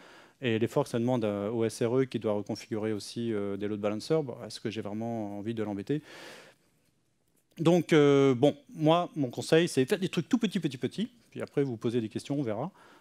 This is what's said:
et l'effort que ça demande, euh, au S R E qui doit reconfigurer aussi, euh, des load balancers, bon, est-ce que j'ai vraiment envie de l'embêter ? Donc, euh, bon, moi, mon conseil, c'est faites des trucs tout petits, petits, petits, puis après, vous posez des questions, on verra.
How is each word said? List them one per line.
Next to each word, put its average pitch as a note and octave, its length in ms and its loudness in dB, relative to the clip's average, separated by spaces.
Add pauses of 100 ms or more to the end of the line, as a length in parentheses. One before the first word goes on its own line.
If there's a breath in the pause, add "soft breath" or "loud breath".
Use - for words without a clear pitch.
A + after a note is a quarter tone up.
(400 loud breath)
et A2+ 200 0
l'effort B2 240 0
que - 60 -12
ça A#2+ 100 0
demande, A#2+ 240 0
euh, G2+ 260 -2
au A#2 140 0
S A2+ 180 -2
R B2+ 200 2
E - 20 0
qui B2 160 -4
doit G#2+ 140 0
reconfigurer G#2+ 580 -4
aussi, A#2 400 -6
euh, G2+ 240 -4
des G2+ 100 -4
load G#2 140 -4
balancers, A2 420 0
bon, B2+ 140 -8 (100)
est-ce - 140 -14
que A#2 100 -6
j'ai G#2 100 -6
vraiment G#2 580 -6
envie A2 160 -6
de A2 100 -4
l'embêter ? G#2 380 -4 (1600 loud breath)
Donc, E3+ 340 4
euh, C#3 420 8
bon, C3 220 4 (180)
moi, E3 400 2
mon C3+ 160 -4
conseil, D#3+ 380 4
c'est C3 160 2
faites F3 160 0
des F#3 80 -2
trucs - 200 -4
tout B3 100 2
petits, G#3 200 -2
petits, D3+ 180 -4
petits, F3 320 -4 (220)
puis A#2+ 100 -12
après, B2+ 220 -2
vous C3 140 -4
posez A#2+ 240 -2
des A2 80 -2
questions, B2 280 -6
on D3 60 0
verra. A#2 300 -4 (280 soft breath)